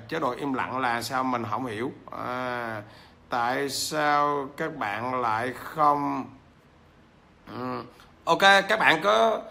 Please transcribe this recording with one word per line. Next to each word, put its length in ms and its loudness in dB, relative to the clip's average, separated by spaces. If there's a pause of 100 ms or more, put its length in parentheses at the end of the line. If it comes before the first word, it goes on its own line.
chế 100 -4
độ 200 -2
im 140 -4
lặng 240 -4
là 240 0
sao 220 -2
mình 280 -2
không 140 -2
hiểu. 260 -6 (360)
À, 540 -6 (480)
tại 400 0
sao 800 0 (100)
các 200 -6
bạn 440 -2
lại 320 0 (100)
không, 600 2 (1300)
ừ. 320 -6 (400)
Ok, 160 2
các 400 6
bạn 240 6
có, 360 4 (120)